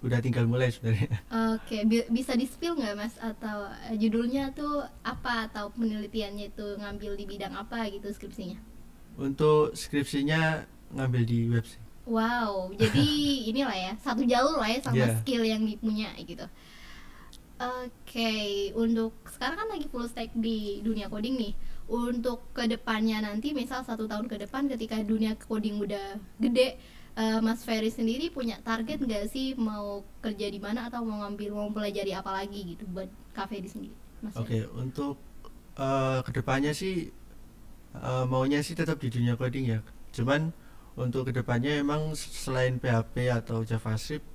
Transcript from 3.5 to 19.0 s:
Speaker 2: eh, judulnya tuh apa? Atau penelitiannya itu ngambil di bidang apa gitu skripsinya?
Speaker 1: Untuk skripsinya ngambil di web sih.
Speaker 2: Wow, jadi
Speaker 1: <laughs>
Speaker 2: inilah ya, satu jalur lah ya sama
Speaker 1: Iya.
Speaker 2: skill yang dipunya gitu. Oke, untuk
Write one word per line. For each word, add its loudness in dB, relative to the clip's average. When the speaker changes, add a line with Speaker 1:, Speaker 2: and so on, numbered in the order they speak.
Speaker 2:
eh, 0
judulnya 4
tuh -2
apa? -2
Atau -8
penelitiannya -2
itu -8
ngambil -6
di -6
bidang -6
apa -4
gitu -8
skripsinya? -10
Speaker 1:
Untuk 4
skripsinya 2
ngambil 2
di 2
web 4
sih. -16
Speaker 2:
Wow, 0
jadi 6
Speaker 1:
<laughs> 2
Speaker 2:
inilah 2
ya, -2
satu 0
jalur 6
lah 2
ya 2
sama 2
Speaker 1:
Iya. 4
Speaker 2:
skill 2
yang 2
dipunya 0
gitu. -10
Oke, -2
untuk 2